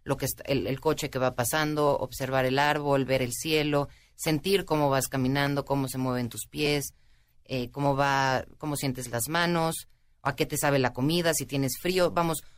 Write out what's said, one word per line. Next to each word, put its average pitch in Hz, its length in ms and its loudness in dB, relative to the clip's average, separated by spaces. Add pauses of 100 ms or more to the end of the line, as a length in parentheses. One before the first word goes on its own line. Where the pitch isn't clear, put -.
lo 139 120 -2
que 135 100 -2
est-, - 180 -8
el, 120 220 0
el 135 140 -4
coche 151 300 -2
que 131 80 -6
va 127 160 0
pasando, 147 640 2
observar 131 460 -2
el 131 140 2
árbol, 147 460 2
ver 131 180 2
el 120 100 -2
cielo, 147 560 0 (280)
sentir 170 480 0
cómo 147 260 2
vas 135 180 2
caminando, 139 560 0
cómo 139 240 0
se 131 100 -8
mueven 123 300 -2
tus 110 180 -10
pies, 147 480 -2 (500)
eh, 127 260 -6
cómo 143 260 0
va, 135 500 2 (120)
cómo 147 180 -4
sientes 127 340 -4
las 117 180 -2
manos, 165 600 0 (340)
a 135 140 -2
qué 151 100 0
te 147 100 -4
sabe 143 220 2
la 123 140 2
comida, 160 420 2
si 147 100 -2
tienes 139 360 -2
frío, 180 320 2
vamos, 170 320 0 (140)